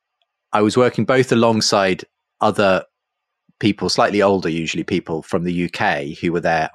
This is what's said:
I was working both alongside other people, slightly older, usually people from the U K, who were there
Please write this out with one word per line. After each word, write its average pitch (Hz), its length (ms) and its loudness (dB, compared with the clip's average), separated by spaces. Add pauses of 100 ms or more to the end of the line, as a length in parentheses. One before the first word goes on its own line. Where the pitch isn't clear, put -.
(520)
I - 100 2
was 107 140 2
working 123 280 2
both 131 280 2
alongside 110 720 2 (360)
other 98 440 2 (720)
people, 98 300 0
slightly 104 340 2
older, 98 260 2
usually 80 360 -4
people 85 380 -4
from 87 220 -4
the 90 80 -2
U 87 160 -2
K, 78 520 -4
who 87 120 -2
were 85 80 -2
there 80 340 -2